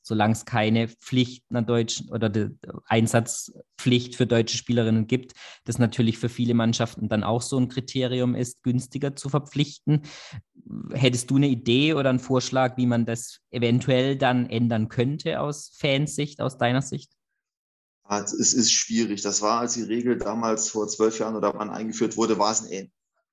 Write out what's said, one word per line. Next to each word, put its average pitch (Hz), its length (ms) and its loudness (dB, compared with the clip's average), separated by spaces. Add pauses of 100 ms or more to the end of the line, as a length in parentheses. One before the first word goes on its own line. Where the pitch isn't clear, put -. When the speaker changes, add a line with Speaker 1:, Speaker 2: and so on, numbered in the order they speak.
Speaker 1:
solange 110 320 4
es - 120 -6
keine 113 420 2
Pflicht 123 600 -2
einer 120 120 0
deutschen 113 500 0
oder 110 180 0
die 104 200 0 (360)
Einsatzpflicht - 1300 0
für 127 100 2
deutsche 113 320 2
Spielerinnen 113 500 2
gibt, 127 260 -2 (320)
das 117 140 -2
natürlich 113 380 2
für 120 120 -4
viele 120 260 0
Mannschaften 113 520 0
dann 107 160 0
auch 113 180 0
so - 160 -4
ein 127 120 2
Kriterium 127 640 -2
ist, 120 280 -6
günstiger 135 520 -2
zu - 140 -10
verpflichten. 143 760 0 (880)
Hättest 123 380 2
du 135 60 2
eine 139 120 6
Idee 131 460 2
oder 139 160 2
einen 127 100 2
Vorschlag, 127 580 0
wie 123 100 2
man 117 180 2
das - 340 -8 (120)
eventuell 127 680 2
dann 127 320 2
ändern 113 400 0
könnte 139 500 -2
aus 147 380 -6
Fansicht, 147 640 -2
aus - 160 -4
deiner 120 240 2
Sicht? - 300 -8 (960)
Speaker 2:
Ja, 101 140 0
es - 100 -6
ist 120 380 2
schwierig. 107 500 0
Das 101 200 -2
war, 110 180 2
als 120 160 -4
die 117 80 -4
Regel 117 340 0
damals 110 520 -2
vor 104 180 -4
zwölf 110 320 0
Jahren 110 160 -4
oder 101 180 0
wann 107 160 -8
eingeführt 110 480 -4
wurde, 110 220 2
war 104 120 2
es 110 120 -2
ein - 80 -14
ähn-, 95 200 -10 (420)